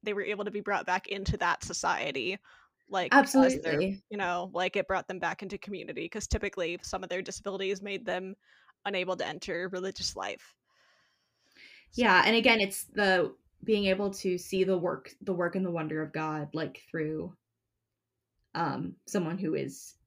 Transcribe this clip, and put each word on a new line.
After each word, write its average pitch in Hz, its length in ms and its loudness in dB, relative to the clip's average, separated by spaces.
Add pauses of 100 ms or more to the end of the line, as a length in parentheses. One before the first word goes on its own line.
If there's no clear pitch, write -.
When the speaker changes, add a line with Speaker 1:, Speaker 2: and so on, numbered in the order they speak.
Speaker 1:
they 208 100 -2
were 196 100 -2
able 202 220 -2
to 208 60 -4
be 208 100 -4
brought 196 240 0
back 180 220 0
into 196 300 -2
that - 260 0
society, 160 720 -2 (520)
like, 196 360 6 (160)
as 262 220 6
their, 156 140 2
Speaker 2:
Absolutely. 196 320 0
Speaker 1:
you 208 80 -8
know, 180 360 -2
like, 185 240 0
it 190 100 0
brought 190 200 -2
them 185 120 -8
back 170 240 -4
into 196 140 -10
community, 170 520 -8
'cause - 180 -8
typically 185 560 -2
some 185 200 -6
of 180 60 -12
their 180 120 -4
disabilities 190 600 -6
made 202 240 -8
them 185 300 -4 (500)
unable 185 320 -2
to - 100 -2
enter 175 420 -6
religious 190 460 -6
life. - 400 -8 (1400)
So 233 100 -2
Speaker 2:
Yeah, 190 240 8
and 220 100 6
again, 226 260 6
it's 196 240 -2
the 190 500 4 (280)
being 208 220 4
able 190 260 2
to 185 260 -2
see 185 260 0
the 185 140 4
work, - 440 -4
the 190 120 -2
work 175 220 0
and 190 100 2
the 175 60 0
wonder 156 300 -2
of 151 120 -6
God, 156 400 -4
like, 156 360 -4
through, 156 460 -4 (1200)
um, 160 400 -4 (120)
someone 175 300 -2
who 180 180 -2
is - 400 -6 (120)